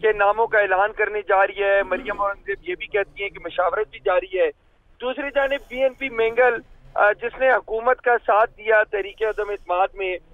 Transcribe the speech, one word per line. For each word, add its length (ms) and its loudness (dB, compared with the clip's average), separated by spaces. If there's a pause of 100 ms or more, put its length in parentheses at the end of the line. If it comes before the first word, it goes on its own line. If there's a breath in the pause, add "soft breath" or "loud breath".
के 120 4
नामों 340 2
का 120 2
ऐलान 380 2
करने 240 -2
जा 220 2
रही 180 -2
है, 220 2
मरियम 360 -6
औरंगजेब 440 -6
ये 120 -8
भी 120 -12
कहती 360 -6
हैं 80 -8
कि 140 -18
मशावरत 420 -2
भी 140 -20
जारी 320 -2
है। 160 2 (520)
दूसरी 280 -6
जानिब 400 -2
बीएनपी 420 -2
Mengal, 500 2 (340)
अ, 180 4
जिसने 380 -2
हुकूमत 500 0
का 180 2
साथ 280 2
दिया 380 0
तहरीक 400 -6
अदम 280 -4
इत्माद 420 -2
में, 220 -6 (160)